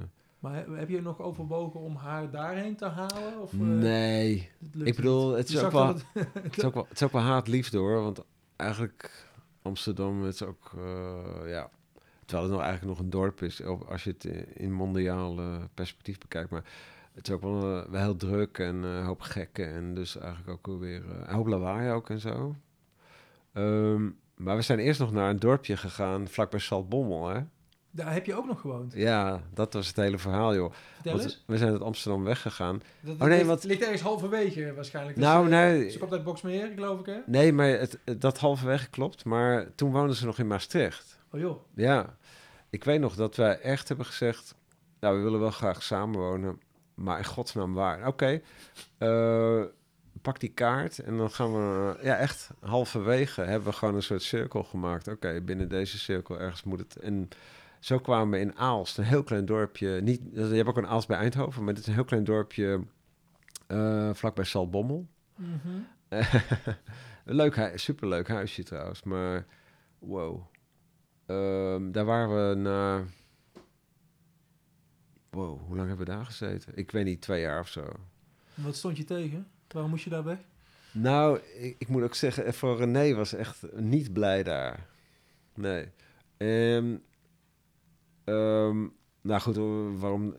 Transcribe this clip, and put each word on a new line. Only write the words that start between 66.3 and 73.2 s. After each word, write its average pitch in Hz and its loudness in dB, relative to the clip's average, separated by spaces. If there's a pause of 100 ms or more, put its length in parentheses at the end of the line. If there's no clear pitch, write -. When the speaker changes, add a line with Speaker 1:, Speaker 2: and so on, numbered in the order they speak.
Speaker 2:
Leuk 147 2
hui-, 101 -2
superleuk 92 -2
huisje 101 -4
trouwens, 85 -10
maar 90 -2 (520)
wow. 87 -6 (840)
Ehm, 95 -2
daar 104 0
waren 107 2
we 101 4
na, 98 0 (2250)